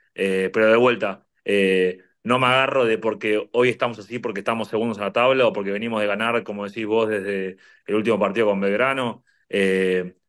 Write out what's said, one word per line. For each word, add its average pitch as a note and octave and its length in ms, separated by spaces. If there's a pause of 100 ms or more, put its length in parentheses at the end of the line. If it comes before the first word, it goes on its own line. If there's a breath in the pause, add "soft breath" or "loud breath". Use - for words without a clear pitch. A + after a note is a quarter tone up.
(140)
Eh, F#2+ 400
pero A2 140
de A2 80
vuelta, A2+ 500 (200)
eh, F#2+ 540 (240 soft breath)
no B2 160
me B2+ 80
agarro C3 360
de A2+ 140
porque G#2 560
hoy B2 160
estamos A#2 300
así, G#2+ 200
porque G#2+ 220
estamos A2+ 260
segundos A2 300
en G2+ 80
la G2+ 80
tabla B2+ 340
o G#2 60
porque G2 180
venimos A2 300
de G#2 60
ganar, A2 360
como G2+ 240
decís A2 180
vos, A2 220
desde G2 500 (280 soft breath)
el G2+ 100
último G#2+ 240
partido G2+ 280
con G2+ 120
Belgrano. A#2+ 640 (240)
Eh, F#2+ 680 (120)